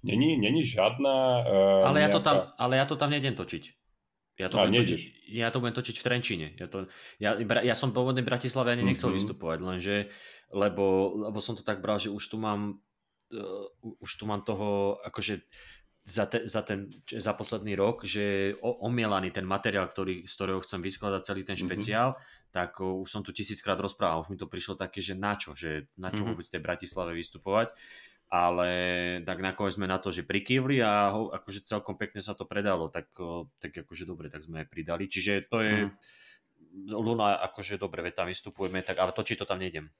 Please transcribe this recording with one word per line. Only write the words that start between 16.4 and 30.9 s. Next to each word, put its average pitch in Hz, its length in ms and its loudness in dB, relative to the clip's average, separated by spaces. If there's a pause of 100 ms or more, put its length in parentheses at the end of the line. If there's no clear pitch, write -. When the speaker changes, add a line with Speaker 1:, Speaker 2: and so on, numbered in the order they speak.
Speaker 2:
za 110 160 -2
ten, 101 240 -4 (180)
za 110 300 -4
posledný 104 420 -4
rok, 107 300 2
že 98 540 0
o-, 120 240 -2
omielaný 104 480 0
ten 98 120 -6
materiál, 98 440 0
ktorý, 92 360 -4
z 92 120 -12
ktorého 95 260 -2
chcem 95 200 -8
vyskladať 95 440 -4
celý 98 180 -4
ten 98 140 -6
Speaker 1:
Mhm. 90 60 -4
Speaker 2:
špeciál, 104 460 0 (400)
tak, 90 300 -4
o, 95 220 -2
už 95 100 -8
som 104 120 -6
tu 98 100 -10
tisíckrát 101 440 -2
rozprával, 90 440 0
už 80 80 -8
mi 98 80 -8
to 101 100 -8
prišlo 92 300 -8
také, 95 240 -8
že 95 140 -6
na 101 180 -2
čo, 101 200 -6
že 78 420 -8
na 92 160 -8
čo 107 100 -4
Speaker 3:
Mhm. 101 100 -2
Speaker 2:
vôbec 87 140 -6
v - 80 -12
tej 87 80 -6
Bratislave 87 500 -6
vystupovať. 98 600 -2 (540)
Ale 87 420 2 (520)
tak 85 180 -6
nakoniec 95 340 -2
sme 101 140 -4
na 92 120 2
to, 98 120 -2
že 87 120 -4
prikývli 127 580 2
a 104 300 6